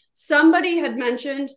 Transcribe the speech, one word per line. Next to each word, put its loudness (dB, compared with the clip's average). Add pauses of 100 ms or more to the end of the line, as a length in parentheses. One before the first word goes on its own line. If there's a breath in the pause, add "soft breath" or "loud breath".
(140 loud breath)
somebody 2
had -6
mentioned -6